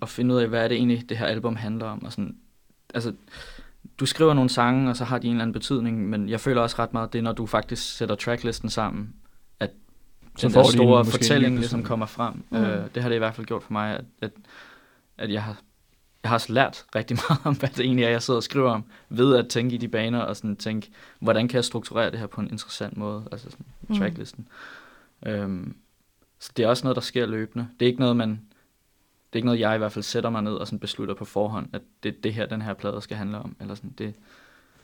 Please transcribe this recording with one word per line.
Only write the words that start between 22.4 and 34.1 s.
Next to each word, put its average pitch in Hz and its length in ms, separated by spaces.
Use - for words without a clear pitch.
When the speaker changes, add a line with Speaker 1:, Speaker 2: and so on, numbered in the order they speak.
Speaker 1:
en 101 100
interessant 104 460
måde, 104 340
altså 120 180
sådan - 160
Speaker 3:
Mm. 214 80
Speaker 1:
tracklisten. 175 520
Øhm, 101 500
så - 180
det 117 80
er 110 40
også 123 140
noget, 131 120
der 120 60
sker 120 240
løbende. 110 420
Det 120 60
er 123 40
ikke 123 100
noget, 123 160
man, 113 140
det - 1040
er - 20
ikke 117 100
noget, 120 140
jeg 110 160
i - 20
hvert 107 140
fald 104 120
sætter 117 260
mig 113 140
ned 104 100
og 98 140
sådan 104 120
beslutter 101 360
på 104 100
forhånd, 104 480
at 101 80
det 104 120
er - 80
det 110 100
her, 107 120
den 110 160
her 107 120
plade 104 280
skal 107 160
handle 104 200
om, 104 240
eller 101 140
sådan, - 220
det, 107 160